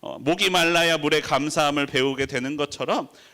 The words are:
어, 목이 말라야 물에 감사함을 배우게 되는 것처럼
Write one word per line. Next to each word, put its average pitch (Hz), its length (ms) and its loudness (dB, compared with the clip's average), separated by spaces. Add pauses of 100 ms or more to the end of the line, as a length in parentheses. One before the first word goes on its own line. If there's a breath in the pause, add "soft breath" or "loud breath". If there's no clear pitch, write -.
어, - 160 -10
목이 185 320 0
말라야 170 480 2
물에 151 240 2
감사함을 147 640 0
배우게 135 400 0
되는 135 320 -4
것처럼 147 500 -2 (260 loud breath)